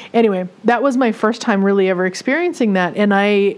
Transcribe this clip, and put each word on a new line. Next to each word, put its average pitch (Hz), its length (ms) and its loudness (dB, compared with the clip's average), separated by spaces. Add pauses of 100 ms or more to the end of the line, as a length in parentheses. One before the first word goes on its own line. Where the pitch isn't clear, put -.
(140)
Anyway, 202 340 0 (180)
that 233 180 2
was 269 140 0
my 247 160 0
first 220 280 -4
time 196 220 0
really 196 240 2
ever 185 180 0
experiencing 254 680 -2
that, 180 240 -2
and 208 160 2
I, 202 440 2